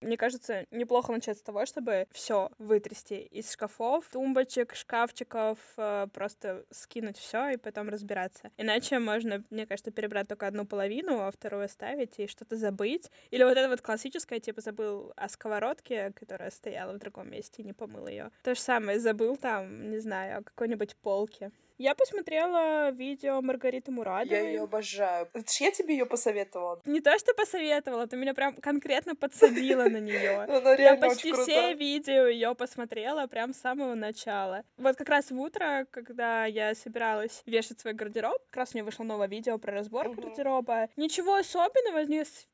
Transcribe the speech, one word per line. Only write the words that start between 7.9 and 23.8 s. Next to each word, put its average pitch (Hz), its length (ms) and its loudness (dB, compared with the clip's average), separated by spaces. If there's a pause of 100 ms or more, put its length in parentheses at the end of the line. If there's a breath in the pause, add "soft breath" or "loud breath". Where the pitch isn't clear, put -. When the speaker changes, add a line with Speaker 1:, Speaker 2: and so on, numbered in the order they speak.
Speaker 1:
Иначе 220 420 0
можно, 214 520 -2
мне 220 160 -6
кажется, 202 240 -8
перебрать 208 360 -4
только 202 200 -6
одну 202 180 -4
половину, 220 560 -2
а 196 100 -2
вторую 202 340 -6
оставить 240 540 -8
и 202 80 -6
что-то - 280 -12
забыть. 214 560 -2 (200 soft breath)
Или 254 120 6
вот 254 140 8
это 262 120 4
вот 247 120 0
классическое, 226 580 -6
типа, 220 220 -8
забыл 214 540 -6
о 196 140 -8
сковородке, 214 880 -4
которая 190 340 -12
стояла 190 440 -10
в 202 60 -12
другом - 300 -14
месте, 214 320 -14
и 208 40 -14
не 196 80 -12
помыл 214 340 -12
её. 208 220 -10 (140)
То 247 120 -2
же 247 60 -6
самое, 214 380 0
забыл 226 380 0
там, 214 540 -6
не 220 80 -4
знаю, 196 400 -6
о 208 40 -10
какой-нибудь 220 520 -4
полке. 202 560 -4 (280 soft breath)
Я 269 140 4
посмотрела 330 960 2
видео 269 520 -2
Маргариты 254 500 -2